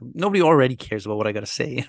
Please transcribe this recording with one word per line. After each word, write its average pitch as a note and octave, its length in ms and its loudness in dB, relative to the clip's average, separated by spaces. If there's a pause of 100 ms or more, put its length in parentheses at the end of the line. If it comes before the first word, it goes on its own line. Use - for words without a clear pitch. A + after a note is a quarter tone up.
(140)
nobody G3 280 0
already C#3 340 6
cares G#2 300 -8
about G#2+ 120 -4
what A2 100 0
I G#2+ 40 -2
gotta G#2 140 -6
say. - 300 -6
<laughs> - 0 -
You B2 140 -4